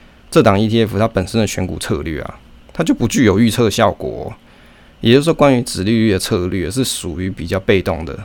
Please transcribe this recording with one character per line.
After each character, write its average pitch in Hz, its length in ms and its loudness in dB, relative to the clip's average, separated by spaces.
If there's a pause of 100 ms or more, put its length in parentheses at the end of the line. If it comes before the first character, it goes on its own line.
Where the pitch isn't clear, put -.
(300)
这 156 120 4
档 101 160 4
E 110 80 2
T 113 160 2
F 98 160 -2
它 110 80 2
本 95 220 -2
身 113 100 -2
的 107 80 2
选 92 200 -6
股 85 120 -8
策 - 220 -4
略 76 220 -8
啊， - 180 -14 (320)
它 170 100 -4
就 240 120 2
不 120 120 0
具 120 200 2
有 95 120 6
预 117 120 4
测 117 180 0
效 95 240 2
果 62 320 -10
哦。 - 80 -12 (720)
也 113 100 4
就 135 80 6
是 147 40 0
说， 165 100 2
关 143 200 4
于 120 60 2
殖 95 240 -6
利 104 60 0
率 110 220 2
的 92 60 0
策 90 280 -2
略 92 240 -4
是 127 120 -2
属 90 380 -6
于 95 80 -4
比 85 180 -8
较 95 140 -4
被 - 220 2
动 80 240 -6
的， - 180 -12